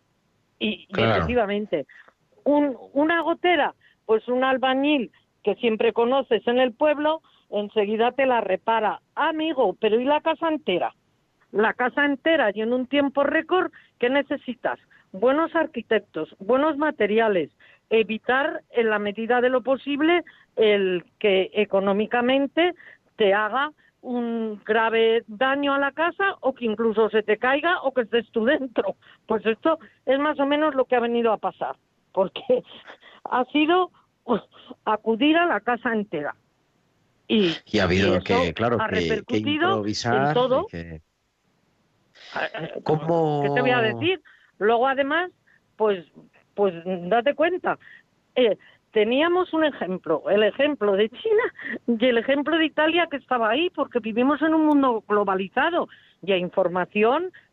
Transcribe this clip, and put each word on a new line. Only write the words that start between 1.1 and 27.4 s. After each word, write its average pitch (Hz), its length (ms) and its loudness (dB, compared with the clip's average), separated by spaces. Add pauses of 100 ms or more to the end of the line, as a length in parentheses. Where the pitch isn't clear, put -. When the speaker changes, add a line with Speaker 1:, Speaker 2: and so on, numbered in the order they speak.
Speaker 1:
efectivamente, 202 680 -2 (580)
un, 285 340 2 (160)
una 320 280 0
gotera, 311 520 0 (320)
pues 220 220 0
un 254 160 0
albañil 262 680 0 (320)
que 202 120 0
siempre 220 380 0
conoces 240 540 0
en 240 120 2
el 254 140 2
pueblo, 302 480 0 (280)
enseguida 208 640 0
te 269 120 0
la 240 160 2
repara. 202 600 -2 (140)
"Amigo, 294 640 -2
pero 220 200 2
¿y 247 60 -4
la 294 160 2
casa 320 280 -2
entera?". 180 440 -2 (580)
La 208 220 0
casa 247 320 -2
entera 285 480 2
y 208 80 -6
en 226 120 -2
un 254 140 -2
tiempo 285 360 0
récord, 320 480 0 (280)
¿qué 240 100 0
necesitas? 254 720 -4 (320)
Buenos 277 440 0
arquitectos, 220 840 -4
buenos 269 380 0
materiales, 214 720 0 (400)
evitar 233 800 -2
en 226 180 0
la 214 80 0
medida 214 440 -2
de 247 80 2
lo 254 120 0
posible 285 640 0 (320)
el 196 500 2 (140)
que 190 340 0
económicamente 240 1200 0 (440)
te 196 180 4
haga 214 360 -2 (300)
un 233 640 -6
grave 226 640 2
daño 269 480 -2
a 277 40 0
la 277 120 -2
casa 349 500 -2
o 262 140 0
que 240 100 -6
incluso 220 460 0
se 214 100 0
te 214 160 0
caiga 294 460 0